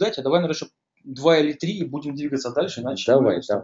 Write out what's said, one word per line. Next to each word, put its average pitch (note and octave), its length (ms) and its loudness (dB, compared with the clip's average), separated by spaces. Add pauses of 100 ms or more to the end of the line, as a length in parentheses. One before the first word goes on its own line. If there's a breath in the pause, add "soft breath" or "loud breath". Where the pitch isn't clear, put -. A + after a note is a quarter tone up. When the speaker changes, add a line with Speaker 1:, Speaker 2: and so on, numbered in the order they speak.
Speaker 1:
Data. G#3+ 200 -2
Давай, D3+ 200 2
наверное, D#3+ 140 -2
ещё - 120 -10 (380)
два C#3 340 4
или D3 140 2
три G3+ 260 -4
и E3+ 60 -2
будем C#3+ 300 -8
двигаться C#3 360 -4
дальше, D3+ 300 -4
иначе B2+ 300 -4
Speaker 2:
Давай, A#2 260 6
Speaker 1:
мы E2+ 40 -4
с - 60 -12
тобой G2+ 160 0